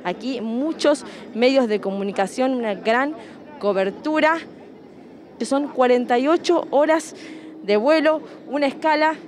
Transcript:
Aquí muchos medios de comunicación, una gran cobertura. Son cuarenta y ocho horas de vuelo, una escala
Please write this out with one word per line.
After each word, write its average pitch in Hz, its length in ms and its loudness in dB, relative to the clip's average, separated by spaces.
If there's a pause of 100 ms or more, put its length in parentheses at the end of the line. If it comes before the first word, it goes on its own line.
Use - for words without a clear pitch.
Aquí 208 380 -4
muchos 285 640 -2 (280)
medios 254 340 4
de 214 120 0
comunicación, 196 720 -2
una 226 220 -2
gran 247 400 0 (440)
cobertura. 240 800 0 (1040)
Son 277 280 -2
cuarenta 247 500 2
y 262 80 0
ocho 339 420 2
horas 311 460 2 (480)
de 202 140 2
vuelo, 302 440 4 (260)
una 285 200 0
escala 311 480 0 (120)